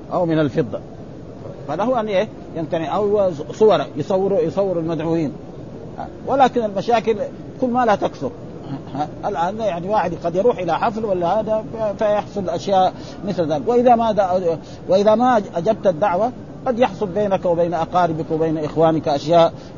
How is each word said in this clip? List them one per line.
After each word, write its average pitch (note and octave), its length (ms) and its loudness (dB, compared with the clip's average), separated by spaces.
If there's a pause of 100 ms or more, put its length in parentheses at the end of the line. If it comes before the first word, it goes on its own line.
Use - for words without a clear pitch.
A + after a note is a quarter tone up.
(140)
أو F3 120 0
من D#3+ 140 2
الفضة، C3+ 400 0 (880)
فله A3 320 0
أن، G#3+ 80 -2
إيه، F#3+ 200 0 (280)
يمتنع، D#3+ 400 -4
أو G3+ 360 2 (220)
صور، G#3+ 320 6 (100)
يصور، F#3+ 380 0
يصور F#3 460 0
المدعوين. D#3+ 540 -2 (920)
ولكن B3 360 4
المشاكل G#3+ 520 0 (460)
كل B3+ 60 0
ما B3 180 2
لا A3 100 4
تكثر. - 360 -4 (920)
الآن، F#3+ 340 -2
يعني، F#3 300 -4
واحد F#3 240 0 (100)
قد E3 120 -2
يروح G#3 220 4
إلى E3+ 220 0
حفل A3 260 -2
ولا F3+ 340 0
هذا، G#3+ 240 0 (360)
فيحصل G#3 500 0
أشياء F#3 440 2 (340)
مثل D#3+ 260 0
ذلك. C#3+ 140 -2
وإذا A#3+ 280 6
ما A3+ 160 2
د-، F#3 460 2 (320)
وإذا G3+ 260 6
ما A#3+ 260 4 (140)
أجبت F3 320 0
الدعوة F#3+ 440 2 (340)
قد A#3+ 140 0
يحصل G#3+ 280 2
بينك F#3+ 380 0
وبين E3+ 280 2
أقاربك E3 580 0
وبين D#3+ 260 0
إخوانك D#3+ 500 2
أشياء، D#3+ 460 4 (240)